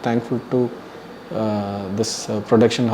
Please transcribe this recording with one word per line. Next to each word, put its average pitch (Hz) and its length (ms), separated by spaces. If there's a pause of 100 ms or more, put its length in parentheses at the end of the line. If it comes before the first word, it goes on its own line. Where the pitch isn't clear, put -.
thankful 117 340 (120)
to, 131 60 (840)
ஆ, 107 200 (380)
this, - 340
ஆ, - 20 (160)
production 117 440